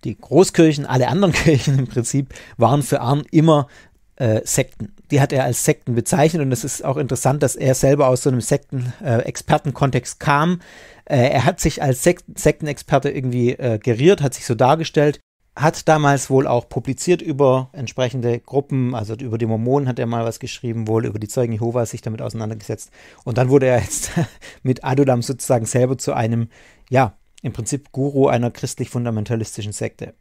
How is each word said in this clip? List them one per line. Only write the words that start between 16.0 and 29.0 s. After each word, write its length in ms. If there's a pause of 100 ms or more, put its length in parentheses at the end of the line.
wohl 180
auch 220
publiziert 520
über 520
entsprechende 640
Gruppen, 560
also 200
über 220
die 80
Mormonen 420
hat 120
er 60
mal 200
was 140
geschrieben, 480
wohl 180
über 140
die 80
Zeugen 260
Jehovas 380
sich 100
damit 200
auseinandergesetzt. 720 (320)
Und 140
dann 120
wurde 180
er 120
jetzt 320 (260)
<laughs> 260
mit 200
Adulam 380
sozusagen 440
selber 320
zu 160
einem, 360 (400)
ja, 280 (240)
im 100
Prinzip 400
Guru 360
einer 240
christlich-fundamentalistischen 1200